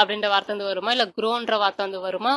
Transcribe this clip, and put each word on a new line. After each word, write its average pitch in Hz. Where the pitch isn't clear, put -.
அப்படின்ற 208
வார்த்தை 196
வந்து 202
வருமா, 190
இல்ல 254
க்ரோன்ற 226
வார்த்தை 196
வந்து 190
வருமா? 196